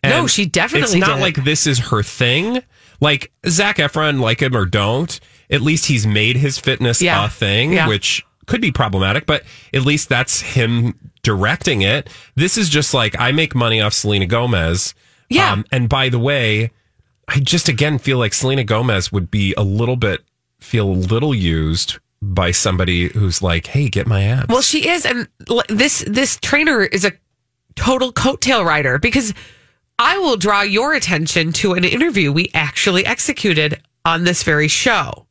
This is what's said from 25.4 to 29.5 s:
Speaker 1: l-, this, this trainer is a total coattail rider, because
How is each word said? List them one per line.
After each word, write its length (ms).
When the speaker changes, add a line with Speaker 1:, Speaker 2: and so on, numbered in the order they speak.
Speaker 1:
l-, 200
this, 380
this 360
trainer 400
is 240
a 60
total 360
coattail 500
rider, 360
because 340